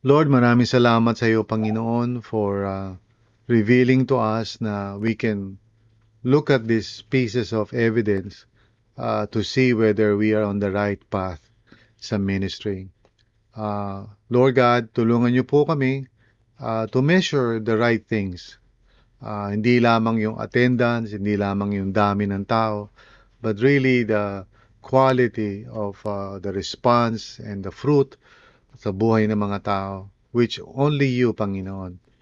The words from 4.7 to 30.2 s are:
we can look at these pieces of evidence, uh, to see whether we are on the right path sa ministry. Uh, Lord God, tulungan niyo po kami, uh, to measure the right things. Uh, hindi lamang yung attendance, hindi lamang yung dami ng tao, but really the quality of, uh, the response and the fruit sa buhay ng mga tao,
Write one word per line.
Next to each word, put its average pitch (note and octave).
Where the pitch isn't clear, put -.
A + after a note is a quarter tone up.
we G#2+
can G2+
look C#3
at C3
these A2+
pieces A#2+
of G#2+
evidence, G#2+
uh, A2
to G#2+
see B2+
whether G#2+
we G#2+
are G#2+
on G2+
the G2+
right G2+
path F#2
sa G#2+
ministry. G2
Uh, G#2
Lord B2+
God, A#2+
tulungan A#2+
niyo B2+
po D3
kami, C#3
uh, A2+
to C3
measure C3+
the A2
right A#2
things. G2
Uh, G#2
hindi A#2+
lamang A2+
yung A2
attendance, A#2+
hindi G2+
lamang G2+
yung F#2+
dami G2+
ng G2
tao, A2
but A2
really C3
the G#2
quality A#2+
of, G#2
uh, G2
the G2
response A2+
and G#2
the F#2+
fruit C#3
sa -
buhay A2
ng G#2+
mga G2+
tao, G2